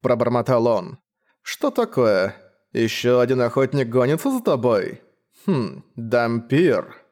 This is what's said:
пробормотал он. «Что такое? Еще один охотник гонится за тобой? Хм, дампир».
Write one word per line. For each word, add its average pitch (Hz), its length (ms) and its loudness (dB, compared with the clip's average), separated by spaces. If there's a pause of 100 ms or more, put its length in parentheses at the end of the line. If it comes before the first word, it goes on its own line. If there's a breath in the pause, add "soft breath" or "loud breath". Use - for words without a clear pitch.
пробормотал 120 640 0
он. 101 320 -2 (420)
«Что - 300 -4
такое? 110 640 0 (380)
Еще 123 460 0
один 127 220 2
охотник 131 480 0
гонится 127 400 0
за 262 120 -4
тобой? 120 600 0 (460)
Хм, 104 360 -4 (120)
дампир». 117 1000 0 (160)